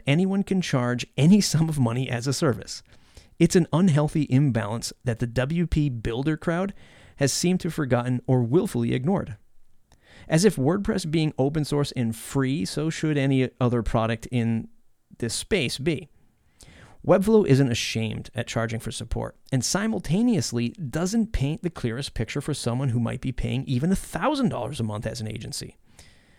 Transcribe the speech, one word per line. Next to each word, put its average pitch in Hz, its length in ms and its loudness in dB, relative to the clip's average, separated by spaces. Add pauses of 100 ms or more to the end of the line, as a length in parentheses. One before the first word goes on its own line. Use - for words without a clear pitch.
anyone 190 380 2
can 185 180 0
charge 123 420 0 (140)
any 175 240 8
sum 160 260 2
of 151 100 -2
money 127 300 0
as 120 180 -4
a 139 60 0
service. 120 500 -2 (580)
It's 165 160 4
an 170 160 6
unhealthy 151 580 2
imbalance 113 600 0 (100)
that 117 160 -4
the 120 80 -2
W 135 400 -2
P 151 240 2
builder 123 460 -2
crowd 180 360 -2 (440)
has 139 160 2
seemed 175 280 2
to - 80 -6
have 160 60 -6
forgotten 123 540 0
or 127 160 4
willfully 120 500 0
ignored. 131 420 -2 (920)
As 165 160 4
if 202 100 6
WordPress 185 560 0
being 156 260 0
open 143 280 0
source 143 280 -2
and 113 220 -2
free, 139 500 -2
so 156 260 -4
should 156 280 -2
any 135 320 2 (100)
other 120 220 2
product 113 440 -2
in 113 420 -2 (500)
this - 160 -4
space - 440 -2
be." 151 300 -4 (960)
Webflow 196 420 6
isn't 131 240 6
ashamed 113 640 -4
at 113 120 -6
charging 117 340 -4
for 113 120 -8
support 117 440 -6 (160)
and 131 120 2
simultaneously 190 1080 0
doesn't 185 640 -2
paint 139 300 -2
the 175 80 -2
clearest 123 440 -6
picture 117 260 -4
for 143 140 -4
someone 127 360 -2
who 117 100 0
might 117 200 -4
be 131 120 -6
paying 123 320 -4
even 139 260 0
a 190 60 2
thousand 254 520 -2
dollars 120 300 -6
a 113 60 -2
month 107 220 -6
as 117 140 -6
an 110 80 -8
agency. 110 480 -12 (640)